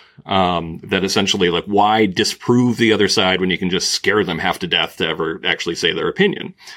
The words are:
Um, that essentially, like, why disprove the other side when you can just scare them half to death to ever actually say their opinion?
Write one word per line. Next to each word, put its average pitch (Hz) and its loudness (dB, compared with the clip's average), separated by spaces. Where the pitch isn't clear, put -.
Um, 87 0
that 98 0
essentially, 98 2
like, - 0
why 104 4
disprove 113 0
the 113 4
other 101 4
side 92 0
when 92 0
you 87 0
can 92 -2
just 90 -2
scare 101 0
them 82 -2
half 87 -2
to 92 -4
death 82 -6
to 87 -2
ever 80 -4
actually 85 -4
say 82 -2
their 82 -2
opinion? - -2